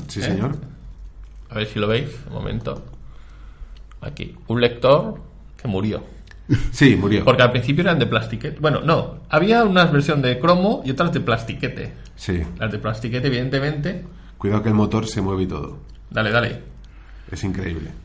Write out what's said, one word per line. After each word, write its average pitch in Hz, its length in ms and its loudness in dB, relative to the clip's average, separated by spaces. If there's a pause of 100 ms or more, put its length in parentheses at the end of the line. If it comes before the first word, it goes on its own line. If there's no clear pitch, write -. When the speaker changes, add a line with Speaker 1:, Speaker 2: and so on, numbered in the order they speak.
Speaker 1:
sí, - 120 -8
Speaker 2:
¿Eh? - 40 -2
Speaker 1:
señor. 139 340 -2 (920)
Speaker 2:
A - 60 -10
ver 107 120 -2
si - 120 -6
lo 104 80 2
veis, 117 220 2 (180)
un - 60 -10
momento. 104 480 -6 (1200)
Aquí, - 340 -10 (120)
un 120 140 0
lector 135 540 4 (460)
que - 60 -6
murió. 101 360 0 (680)
Speaker 1:
Sí, 131 240 8
murió. 101 280 2
Speaker 2:
Porque 123 200 6
al 120 80 6
principio 135 320 0
eran 185 160 4
de 117 80 2
plastiquete. 113 520 -2
Bueno, 147 220 2
no, - 380 0 (100)
había 214 340 4
unas 180 280 6
versiones 143 320 4
de 123 160 2
cromo 180 460 4
y 135 60 -2
otras 151 220 0
de 143 80 0
plastiquete. - 720 -4 (220)
Speaker 1:
Sí. 87 260 -2 (180)
Speaker 2:
Las 110 120 -2
de 104 80 -4
plastiquete, 120 480 -4
evidentemente. 139 760 -2 (340)
Speaker 1:
Cuidado 104 260 0
que 110 60 2
el 107 60 4
motor 107 320 2
se 104 140 -4
mueve 95 220 0
y 87 40 0
todo. 73 300 -8 (320)
Speaker 2:
Dale, 107 220 0
dale. 113 300 0 (680)
Speaker 1:
Es 92 120 -6
increíble. 90 480 -4 (140)